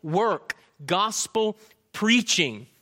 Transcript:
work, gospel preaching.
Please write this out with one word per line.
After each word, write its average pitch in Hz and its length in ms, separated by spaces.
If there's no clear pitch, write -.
work, 180 540
gospel 214 720
preaching. 180 720